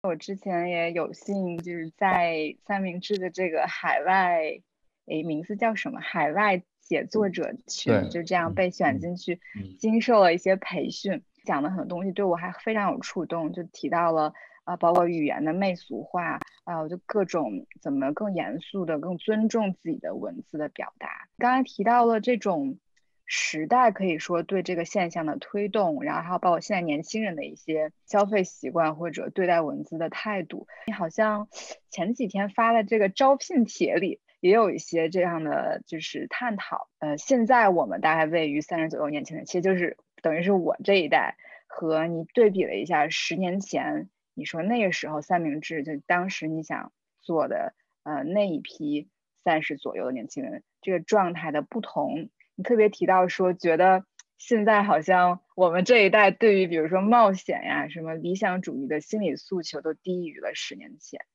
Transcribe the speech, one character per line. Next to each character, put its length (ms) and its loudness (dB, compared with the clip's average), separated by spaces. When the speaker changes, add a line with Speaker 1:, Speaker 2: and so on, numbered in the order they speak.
Speaker 1:
我 120 0
之 180 -10
前 340 -4
也 220 -2
有 220 -4
幸 460 -4
就 120 -10
是 240 -8
在 580 0
三 140 -2
明 180 -4
治 180 -4
的 120 -4
这 200 -2
个 180 0
海 360 -2
外， 380 2
诶， 180 -4
名 200 -4
字 120 -8
叫 200 0
什 180 -6
么？ 80 -12
海 320 -2
外 280 2
写 240 -2
作 240 0
者 240 -6
群， 340 0
Speaker 2:
对。 80 -4
Speaker 1:
就 120 -4
这 140 -2
样 180 0
被 160 2
选 300 0
进 160 -6
去， 200 -6
Speaker 2:
嗯， 60 -10
嗯， 20 -8
嗯。 160 -14
Speaker 1:
经 220 2
受 180 4
了 140 8
一 40 0
些 200 2
培 320 -6
训， 340 -6
讲 180 0
的 60 -2
很 80 -4
多 80 -4
东 200 -6
西 60 -2
对 140 -2
我 100 2
还 160 -8
非 220 -6
常 180 0
有 80 -6
触 260 -6
动， 280 -4
就 100 -10
提 240 -10
到 240 2
了， 220 0
呃， 100 -6
包 180 4
括 140 4
语 180 0
言 200 -2
的 80 -2
媚 200 0
俗 300 -10
化， 340 -6
啊， 240 -6
就 160 -10
各 180 0
种 420 -4
怎 120 -4
么 180 0
更 240 -4
严 240 -4
肃 260 -6
地、 140 -2
更 180 -6
尊 300 0
重 260 0
自 160 -8
己 100 -4
的 160 -8
文 300 -10
字 120 -12
的 100 -4
表 320 -12
达。 80 -12
刚 180 2
才 80 2
提 220 -4
到 200 6
了 140 4
这 160 2
种 420 -2
时 420 -4
代 220 6
可 160 -2
以 140 0
说 240 -2
对 180 -2
这 140 -4
个 80 -2
现 260 -2
象 160 -4
的 120 -4
推 320 -4
动， 340 0
然 120 -4
后 60 -4
还 120 -6
有 60 0
包 120 2
括 80 2
现 160 -4
在 60 0
年 200 -2
轻 220 -6
人 140 -6
的 80 -8
一 100 -12
些 360 -4
消 200 2
费 180 0
习 260 -8
惯 280 0
或 120 -6
者 200 -8
对 180 0
待 140 4
文 220 -4
字 140 -10
的 120 -4
态 340 -6
度。 240 -14
你 80 -6
好 160 -4
像 380 0
前 240 -4
几 140 -2
天 220 -2
发 240 2
的 100 4
这 160 0
个 80 4
招 300 4
聘 260 2
帖 320 0
里 240 0
也 120 6
有 160 6
一 80 -2
些 320 -2
这 120 0
样 220 0
的 440 -2
就 140 -8
是 280 -8
探 280 -4
讨。 320 -8
呃， 180 -4
现 300 2
在 220 6
我 160 4
们 160 -6
大 140 4
概 100 4
位 240 0
于 100 -2
三 220 -4
十 80 -2
左 100 -6
右 100 -2
年 140 -4
轻 140 -10
人， 80 -12
其 80 -10
实 80 0
就 140 4
是 220 -2
等 140 0
于 80 -2
是 80 2
我 320 2
这 120 4
一 120 4
代， 300 2
和 400 -2
你 260 -4
对 180 6
比 140 0
了 100 -6
一 100 -2
下 220 2
十 300 -4
年 240 -2
前， 480 -4
你 100 -10
说 180 -6
那 220 0
个 80 2
时 160 -4
候 140 -6
三 200 0
明 200 -2
治， 220 -6
就 100 -6
当 240 0
时 200 -6
你 120 -4
想 300 -8
做 260 0
的， 260 -4
呃， 200 -6
那 260 0
一 100 -4
批 480 -6
三 180 2
十 140 -6
左 180 -8
右 120 -6
的 40 -4
年 160 -8
轻 160 -10
人， 180 -10
这 100 -4
个 80 0
状 340 2
态 180 -6
的 100 0
不 180 -8
同。 500 -6
你 80 -8
特 120 2
别 120 6
提 200 0
到 200 6
说， 240 0
觉 260 2
得 280 6
现 260 0
在 200 6
好 180 4
像 380 4
我 160 6
们 120 2
这 220 6
一 60 6
代 180 8
对 300 6
于 80 4
比 80 -2
如 120 2
说 140 2
冒 320 6
险 300 -4
呀， 260 -2
什 140 -10
么 100 -6
理 220 -4
想 260 0
主 160 -6
义 80 -6
的 160 -2
心 200 -6
理 140 -2
诉 280 -6
求 180 -10
都 140 -4
低 320 -6
于 120 -14
了 140 -6
十 220 -10
年 240 -18
前 200 -18